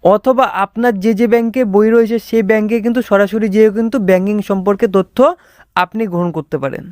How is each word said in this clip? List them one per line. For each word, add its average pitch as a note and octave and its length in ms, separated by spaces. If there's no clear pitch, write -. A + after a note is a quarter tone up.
অথবা A#3 420
আপনার A#3 280
যে A3+ 160
যে A#3 140
ব্যাংকে A#3 280
বই G#3 220
রয়েছে A#3 220
সেই A3+ 220
ব্যাংকে A3 360
কিন্তু A#3+ 140
সরাসরি G3+ 460
যেয়েও A3 220
কিন্তু A3+ 200
ব্যাংকিং F#3+ 280
সম্পর্কে G3 360
তথ্য - 200
আপনি G#3+ 180
গ্রহণ F3 260
করতে D3+ 260
পারেন। - 280